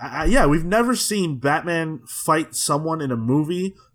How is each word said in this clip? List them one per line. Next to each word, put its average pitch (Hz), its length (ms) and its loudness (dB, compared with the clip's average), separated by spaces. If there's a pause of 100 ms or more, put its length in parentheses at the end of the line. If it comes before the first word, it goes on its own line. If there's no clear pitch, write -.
uh, 156 260 -4
yeah, 240 160 6
we've 147 200 4
never 233 320 2
seen 175 420 -2
Batman 156 680 -2
fight - 500 -2
someone 156 440 -2
in 135 120 -2
a 120 40 -2
movie 156 580 0 (200)